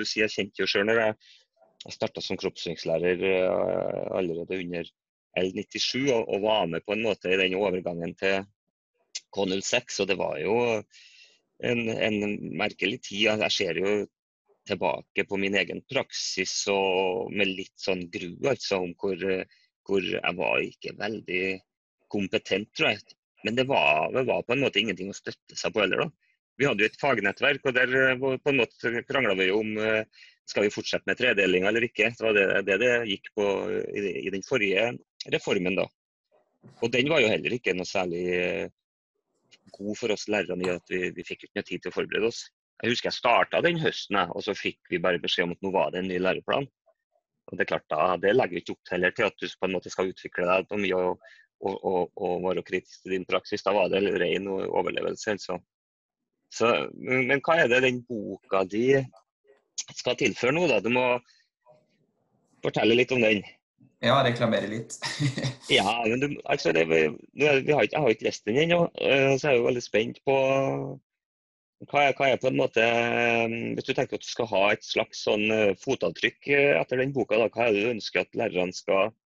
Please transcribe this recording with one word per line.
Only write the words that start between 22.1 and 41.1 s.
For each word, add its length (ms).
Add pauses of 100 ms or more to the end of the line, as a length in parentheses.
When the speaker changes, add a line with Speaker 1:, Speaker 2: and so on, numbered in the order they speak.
Speaker 1:
kompetent, 680
tror 140
jeg. 100 (420)
Men 140
det 80
var, 480
det 140
var 180
på 80
en 80
måte 160
ingenting 320
å 80
støtte 400
seg 160
på 80
heller, 220
da. 320 (240)
Vi 80
hadde 160
jo 80
et 100
fagnettverk, 640
og 80
der, 220 (160)
eh, 80
på 320
en 100
måte 300 (160)
kranglet 320
vi 100
jo 140
om, 80 (100)
eh, 220 (480)
skal 160
vi 80
fortsette 320
med 100
tredelinga 540
eller 160
ikke. 260
Det 140
var 100
det, 80 (220)
det, 160
det 80 (160)
gikk 320
på, 80 (240)
eh, 160 (100)
i, 160 (140)
i 80
den 100
forrige 460 (400)
reformen, 480
da. 80 (960)
Og 100
den 160
var 140
jo 80
heller 260
ikke 160
noe 160
særlig, 340 (120)
eh, 320 (1080)
god 240
for 160
oss 160
lærerne 380
i 60
at 180
vi, 140 (100)